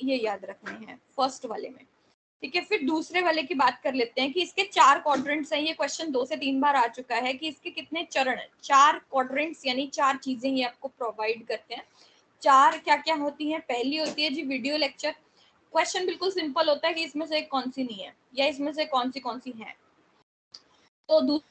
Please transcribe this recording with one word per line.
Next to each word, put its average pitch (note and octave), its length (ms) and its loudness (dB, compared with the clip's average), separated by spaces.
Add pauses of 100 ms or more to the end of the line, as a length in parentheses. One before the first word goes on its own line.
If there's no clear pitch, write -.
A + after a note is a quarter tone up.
ये C4 120 2
याद G#3 280 -4
रखने G3+ 420 -14
हैं B3+ 140 -18 (160)
first C4 300 -2
वाले A3 220 -8
में, - 160 -18 (580)
ठीक D4+ 140 -6
है। F4 80 0
फिर G#4 180 -2
दूसरे D#4 400 0
वाले D#4+ 200 2
की D#4 120 -6
बात C4 300 2
कर C4+ 100 -2
लेते B3+ 260 -2
हैं C4+ 120 -2
कि F4+ 100 0
इसके F4 200 -2
चार D#4+ 360 6
quadrants C#4+ 540 0
हैं। D4 80 0
ये D#4+ 120 -2
question D#4 380 -4
दो B3+ 140 0
से D4+ 120 -6
तीन C4+ 240 0
बार C#4+ 160 4
आ B3 100 4
चुका A#3+ 300 -6
है B3+ 180 0
कि D#4 140 -8
इसके - 220 -12
कितने D#4+ 340 -8
चरण B3+ 340 0
हैं। - 100 -12 (140)
चार C#4+ 360 6
quadrants C4+ 680 -2
यानी C4 200 0
चार C4+ 300 0
चीजें C4 340 -4
ये C4 140 0
आपको A#3+ 240 -8
provide A3+ 580 -6
करते A3+ 280 -8
हैं। C4 100 -14 (580)
चार D4 360 8
क्या D4+ 180 4
क्या D#4 180 -2
होती D4 360 -4
हैं? D#4 100 -2
पहली C4 360 -2
होती D4+ 280 -2
है D#4 60 0
जी D4 120 -4
video C4+ 340 -4
lecture। D4 380 -2 (580)
Question F4 340 0
बिल्कुल F#4 240 -2
simple D#4+ 380 0
होता D4 200 2
है F4 60 0
कि E4 100 -4
इसमें D4 220 -6
से D#4 140 0
कौन C4 300 -4
सी C4 140 -4
नहीं G3+ 200 -10
है - 100 -18 (200)
या C4+ 120 2
इसमें C#4+ 260 -2
से D4+ 120 -2
कौन C4 260 -2
सी, C4+ 100 -10
कौन B3 180 -8
सी B3+ 120 -12
है। A3 260 -16 (1300)
तो D#4 120 6
दू-, D4 300 0